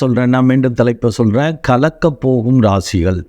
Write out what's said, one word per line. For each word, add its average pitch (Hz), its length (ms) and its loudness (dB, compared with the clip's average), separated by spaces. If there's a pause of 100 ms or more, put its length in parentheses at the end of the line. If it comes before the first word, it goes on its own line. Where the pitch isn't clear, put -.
சொல்றேன்னா, 127 420 0
மீண்டும் 131 320 2
தலைப்பை 120 360 0
சொல்றேன், 123 500 -2
கலக்க 151 500 0
போகும் 127 520 0
ராசிகள். 92 680 0